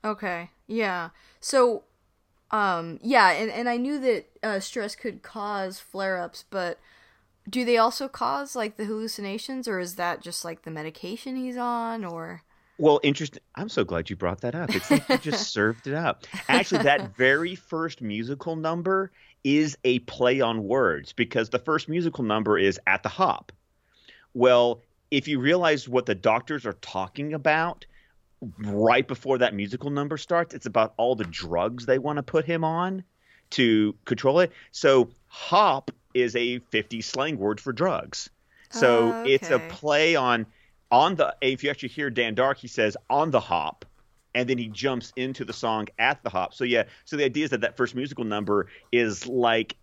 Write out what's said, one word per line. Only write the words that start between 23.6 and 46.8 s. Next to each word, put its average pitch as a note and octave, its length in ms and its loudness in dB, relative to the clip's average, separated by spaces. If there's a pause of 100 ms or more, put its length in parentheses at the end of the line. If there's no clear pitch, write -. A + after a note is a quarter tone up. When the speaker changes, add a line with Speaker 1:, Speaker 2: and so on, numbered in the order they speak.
Speaker 2:
Well, A#2+ 480 4 (300)
if C#3 160 0
you D3 120 -2
realize D#3 500 2
what B2 180 2
the G#2 80 0
doctors A#2+ 500 0
are G2+ 80 -4
talking A2+ 600 -8
about D#3 520 0 (720)
right A2 480 2
before C3 320 -2
that A#2+ 160 4
musical G#2 340 -6
number C#3+ 280 -4
starts, E3+ 360 -2
it's - 120 -14
about A2 320 0
all A#2+ 180 2
the G#2+ 100 -6
drugs F2 600 -4
they C3 140 2
wanna D3 240 -4
put D3+ 220 -2
him E3 180 -2
on F3+ 400 -2 (480)
to A2 440 4 (100)
control C3+ 340 2
it. F3 120 2 (200)
So C3+ 380 4 (180)
hop F3 640 2 (220)
is B2 220 0
a B2 240 -2 (120)
fifty A2+ 300 -2
slang C#3 360 -4
word G#2 240 -2
for C3+ 120 -6
drugs. D3 560 -4 (400)
So - 40 -20
Speaker 1:
Oh, A#2+ 500 4
Speaker 2:
it's C3+ 280 2
a C3 60 4
Speaker 1:
okay. - 20 4
Speaker 2:
play D3 560 0
on, B2 300 2 (460)
on D#3 240 6
the, D3+ 260 2
if C3 220 0
you C#3+ 60 0
actually C3+ 200 -8
hear D3 200 -6
Dan A#2 260 0
Dark, C3+ 220 2
he B2+ 100 -18
says, G#2+ 300 0 (120)
"On D3 220 2
the B2+ 80 4
hop," D#2+ 460 -4 (500)
and B2 140 0
then C3 80 0
he A#2+ 120 -6
jumps A#2+ 460 -4
into C3 300 -6
the A#2 80 -10
song A2 340 -4 (120)
At C3 240 2
the A#2 60 -2
Hop. F#2+ 240 -4
So - 120 -6
yeah, A#2 180 2 (220)